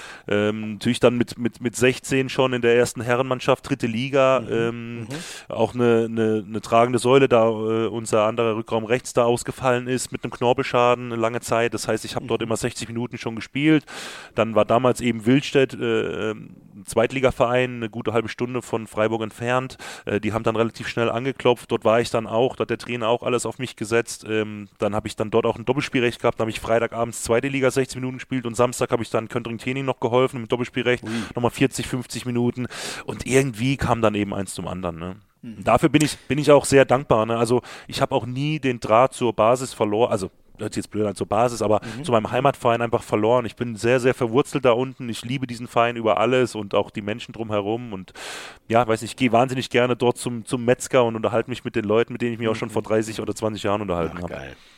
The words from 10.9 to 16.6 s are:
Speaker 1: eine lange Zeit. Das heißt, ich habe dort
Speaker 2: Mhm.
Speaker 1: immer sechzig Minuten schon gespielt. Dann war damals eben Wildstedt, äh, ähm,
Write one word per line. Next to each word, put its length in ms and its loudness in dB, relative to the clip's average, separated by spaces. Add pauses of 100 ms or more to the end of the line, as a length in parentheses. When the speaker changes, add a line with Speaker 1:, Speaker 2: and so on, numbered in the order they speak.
Speaker 1:
eine 80 -4
lange 200 0
Zeit. 340 0
Das 140 -6
heißt, 160 -2
ich 100 -12
habe 120 -8
dort 140 -2
Speaker 2:
Mhm. 60 -4
Speaker 1:
immer 100 -2
sechzig 300 -6
Minuten 320 -6
schon 160 -8
gespielt. 500 2 (520)
Dann 180 2
war 100 6
damals 360 2
eben 260 -2
Wildstedt, 480 4
äh, 560 -2
ähm, 200 -10 (260)